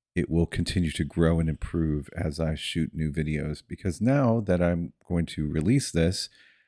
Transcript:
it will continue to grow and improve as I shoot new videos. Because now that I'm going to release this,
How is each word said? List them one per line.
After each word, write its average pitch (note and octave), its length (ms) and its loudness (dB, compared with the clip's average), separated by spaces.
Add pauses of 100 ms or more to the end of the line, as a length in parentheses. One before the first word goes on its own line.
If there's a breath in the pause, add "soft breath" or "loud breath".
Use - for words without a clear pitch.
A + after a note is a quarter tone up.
(140)
it F2 140 0
will E2 180 2
continue - 440 -2
to E2 140 -2
grow E2 360 2
and D#2+ 80 0
improve D2+ 640 -2
as D2+ 240 -4
I D#2+ 160 0
shoot - 400 -4
new D#2 160 -2
videos. D2+ 560 -4
Because - 340 -4
now A#2 400 2
that F#2+ 200 2
I'm F2 320 0 (160)
going E2+ 180 0
to D2+ 220 -4
release E2 420 2
this, E2+ 380 2 (400 soft breath)